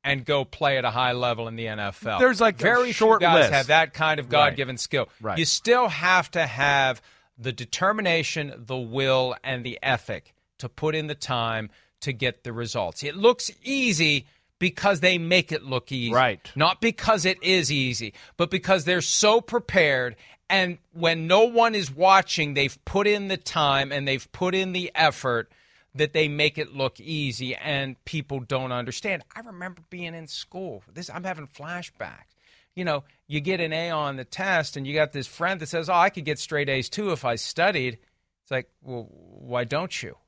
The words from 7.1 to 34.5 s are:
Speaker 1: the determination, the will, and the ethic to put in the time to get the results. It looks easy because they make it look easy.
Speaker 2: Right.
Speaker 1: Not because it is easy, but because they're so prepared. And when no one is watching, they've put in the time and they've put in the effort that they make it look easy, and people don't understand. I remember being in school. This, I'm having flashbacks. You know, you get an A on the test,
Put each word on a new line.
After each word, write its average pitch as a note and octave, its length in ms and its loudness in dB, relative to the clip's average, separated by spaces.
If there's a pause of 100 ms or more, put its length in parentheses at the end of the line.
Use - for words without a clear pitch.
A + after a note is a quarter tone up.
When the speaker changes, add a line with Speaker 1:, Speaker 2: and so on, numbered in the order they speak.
Speaker 1:
the B2+ 120 -6
determination, E3 1040 -2
the B2 220 -8
will, B2+ 680 0
and B2+ 200 -6
the A#2+ 180 -10
ethic A#2+ 540 -4 (240)
to B2 100 -10
put D#3 240 -4
in D#3 140 -4
the D3 80 -8
time A2+ 560 -4 (300)
to C#3 120 -4
get A#2+ 300 -4
the A#2+ 100 -10
results. A2 480 -6
It D3 140 -8
looks A3+ 340 2 (140)
easy E3+ 640 2 (320)
because F#3 400 2
they F3+ 180 4
make E3+ 340 0
it D3+ 120 -4
look C3 280 -4
easy. A#2+ 220 -2
Speaker 2:
Right. B2 420 2
Speaker 1:
Not E3 260 0
because A3 440 2
it F#3 160 0
is E3+ 300 2
easy, B2 420 -2 (240)
but E3+ 140 0
because F#3 340 0
they're F3 160 2
so A3 400 4
prepared. C#3+ 760 0 (340)
And F3+ 260 0 (160)
when E3 320 0
no G3 200 8
one A#3 280 4
is F3 180 -4
watching, E3+ 640 4
they've C#3 320 0
put G3+ 220 0
in G3+ 200 0
the F#3+ 100 -4
time C#3 540 0
and C#3 160 -4
they've C3+ 240 -4
put F3+ 220 -2
in F#3+ 180 -2
the F3+ 220 -6
effort C3 580 0 (460)
that D3 140 0
they D#3 160 2
make D3 300 0
it D3+ 180 -8
look C3+ 240 -4
easy, C3 560 -6
and C3+ 480 -6
people C#3+ 380 -6
don't B2+ 320 -4
understand. B2+ 500 -6 (100)
I A3+ 60 -16
remember F3+ 500 -16
being F3 240 -12
in D#3+ 140 -16
school. F3 560 -12 (100)
This, F3 160 -14
I'm F3+ 140 -12
having D#3+ 240 -10
flashbacks. D3 880 -14 (400)
You F3+ 80 -8
know, D3+ 220 -2 (220)
you D3 120 -4
get E3+ 220 -2
an D#3+ 100 -2
A E3 200 -4
on C#3+ 260 -4
the B2+ 80 -10
test, F#3 500 -2